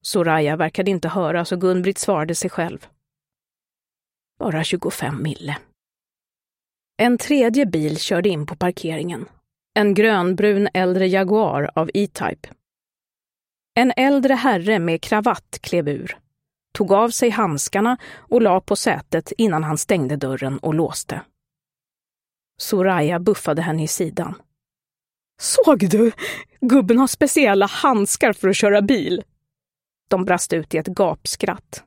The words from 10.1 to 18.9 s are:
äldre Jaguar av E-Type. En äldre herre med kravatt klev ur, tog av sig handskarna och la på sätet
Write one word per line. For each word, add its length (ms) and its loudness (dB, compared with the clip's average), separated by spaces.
äldre 320 2
Jaguar 680 0
av 200 -2
E-Type. 540 -4
En 220 4
äldre 380 4
herre 440 0
med 240 -2
kravatt 580 -2
klev 280 -2
ur, 300 -8
tog 180 0
av 180 4
sig 200 0
handskarna 680 -2
och 280 0
la 180 4
på 160 -2
sätet 640 -4